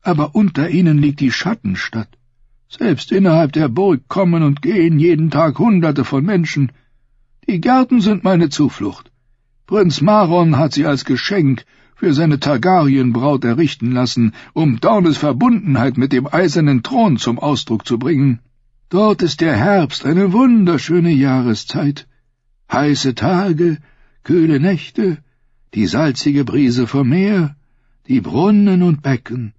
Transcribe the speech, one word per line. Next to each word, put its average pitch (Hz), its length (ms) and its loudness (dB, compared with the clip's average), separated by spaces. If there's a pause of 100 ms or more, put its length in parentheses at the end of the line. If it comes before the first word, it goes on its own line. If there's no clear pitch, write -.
aber 151 340 -2
unter 180 360 0
ihnen 165 260 2
liegt 143 240 0
die 131 120 0
Schattenstadt. 110 760 -6 (600)
Selbst - 440 -4
innerhalb 165 400 2
der 156 160 0
Burg 170 400 -2
kommen 170 340 0
und 143 200 0
gehen 165 360 0
jeden 160 320 2
Tag 160 280 0
Hunderte 170 460 2
von 139 200 -2
Menschen. 165 480 -2 (760)
Die - 140 -2
Gärten 254 400 2
sind 202 240 0
meine 170 240 2
Zuflucht. 117 600 -4 (560)
Prinz 180 340 0
Maron 170 560 2
hat 147 160 0
sie 151 140 0
als 139 180 -2
Geschenk 135 600 -2 (300)
für 156 200 0
seine 151 260 0
Targaryen-Braut 135 1040 0
errichten 123 480 -2
lassen, 123 400 0 (220)
um 139 260 0
Dornes 185 380 2
Verbundenheit 139 800 0
mit 131 140 0
dem 127 140 0
eisernen 151 560 0
Thron 220 360 0
zum 113 200 -4
Ausdruck 127 480 -4
zu 120 120 -2
bringen. 135 400 0 (500)
Dort 202 320 0
ist 170 220 -2
der 160 140 0
Herbst 165 500 0
eine 180 260 0
wunderschöne 180 800 2
Jahreszeit. 135 960 -2 (680)
Heiße 139 420 0
Tage, 175 640 -2 (440)
kühle 160 360 0
Nächte, 175 600 -2 (560)
die 107 120 0
salzige 143 580 0
Brise 123 420 0
vom 135 220 -2
Meer, 180 480 0 (500)
die 127 140 0
Brunnen 190 640 2
und 160 200 0
Becken. 120 560 -6